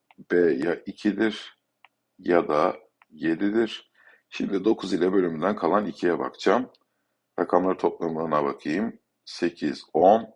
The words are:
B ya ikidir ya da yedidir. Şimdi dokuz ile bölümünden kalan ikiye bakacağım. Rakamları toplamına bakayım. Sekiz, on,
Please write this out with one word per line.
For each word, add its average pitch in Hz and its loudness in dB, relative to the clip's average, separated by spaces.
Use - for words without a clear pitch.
B - -2
ya 80 2
ikidir - -4
ya 85 2
da 78 2
yedidir. 98 -2
Şimdi 98 -4
dokuz 104 0
ile 92 0
bölümünden 90 0
kalan 98 0
ikiye 85 -2
bakacağım. 98 0
Rakamları 90 2
toplamına 80 -2
bakayım. 78 -4
Sekiz, - -6
on, 104 4